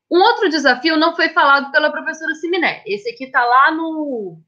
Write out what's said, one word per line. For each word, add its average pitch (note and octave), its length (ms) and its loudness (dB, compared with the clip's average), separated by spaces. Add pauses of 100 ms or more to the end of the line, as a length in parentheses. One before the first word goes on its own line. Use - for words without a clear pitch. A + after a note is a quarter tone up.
(100)
Um F4 100 2
outro A4+ 300 2
desafio D4 480 0
não E4 180 0
foi D#4+ 140 0
falado C#4 420 2
pela D4+ 180 2
professora D#4 440 -8
Siminé. E4 520 -4
Esse G3+ 220 -6
aqui C4 220 -12
tá C4 160 0
lá C4 240 4
no, D4 760 -6